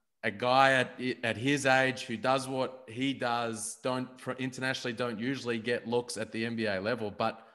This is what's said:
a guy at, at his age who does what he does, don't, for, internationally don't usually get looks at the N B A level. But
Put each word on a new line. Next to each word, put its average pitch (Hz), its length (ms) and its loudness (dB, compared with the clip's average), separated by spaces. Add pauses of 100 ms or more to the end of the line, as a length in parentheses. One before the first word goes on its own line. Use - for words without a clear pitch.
(240)
a 117 80 2
guy 127 400 6
at, 127 280 2 (220)
at 113 140 0
his 135 280 0
age 131 380 4
who 113 140 -6
does 127 320 0
what 131 400 -4
he 127 260 -2
does, 117 720 -4
don't, 127 360 -4
for, 127 140 -6
internationally 127 580 -4
don't 117 280 -4
usually 120 400 -2
get 117 260 -2
looks 120 300 -2
at 110 160 -6
the 113 120 -2
N 117 120 -4
B 113 100 0
A 98 140 0
level. 107 360 -2
But 113 380 -2